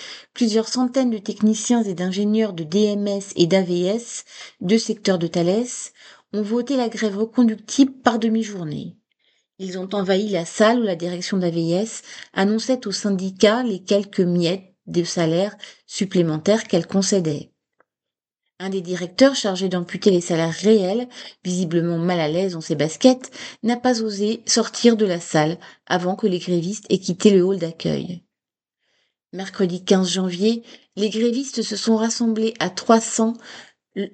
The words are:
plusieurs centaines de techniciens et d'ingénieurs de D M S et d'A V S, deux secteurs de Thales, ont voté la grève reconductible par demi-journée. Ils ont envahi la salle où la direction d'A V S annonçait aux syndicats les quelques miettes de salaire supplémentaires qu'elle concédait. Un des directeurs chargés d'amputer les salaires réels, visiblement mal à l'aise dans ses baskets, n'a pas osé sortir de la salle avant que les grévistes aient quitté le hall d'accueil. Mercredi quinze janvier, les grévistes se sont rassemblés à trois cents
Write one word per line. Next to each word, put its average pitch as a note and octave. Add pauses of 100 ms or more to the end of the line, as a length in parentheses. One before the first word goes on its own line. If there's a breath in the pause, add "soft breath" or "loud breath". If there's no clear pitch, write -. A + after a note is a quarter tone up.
(360 loud breath)
plusieurs A3
centaines B3+
de A3
techniciens G#3+
et G3
d'ingénieurs G3+
de E3
D F#3
M G3+
S G3
et F3
d'A F#3+
V F3
S, A3+ (360 loud breath)
deux G#3
secteurs G#3+
de E3+
Thales, F3+ (680 loud breath)
ont G#3
voté A#3+
la A#3+
grève G#3+
reconductible A3+ (100)
par A3+
demi-journée. G3+ (640)
Ils F#3
ont F#3+
envahi G3
la F3+
salle A3+
où -
la F#3
direction F3
d'A F3+
V E3
S G#3 (300 loud breath)
annonçait A3
aux G3+
syndicats G3
les F#3+
quelques G3+
miettes F3 (100)
de E3+
salaire F3 (300 loud breath)
supplémentaires F#3
qu'elle E3+
concédait. F#3+ (1040)
Un F#3+
des G3
directeurs F3+
chargés F#3+
d'amputer F3+
les F3+
salaires E3
réels, G#3 (360 loud breath)
visiblement E3+
mal F3
à D#3
l'aise F3+
dans D#3+
ses E3
baskets, D#3 (320 loud breath)
n'a A#3+
pas A#3+
osé G#3+
sortir A3+
de G#3+
la F3
salle D#3+ (260 loud breath)
avant F3+
que -
les F3+
grévistes F3+
aient F#3+
quitté F#3+
le F#3
hall F#3+
d'accueil. E3 (1080)
Mercredi F#3
quinze F#3+
janvier, F#3+ (320 loud breath)
les G3+
grévistes A#3
se G#3
sont A3
rassemblés A3+
à F3+
trois -
cents A3+ (800 loud breath)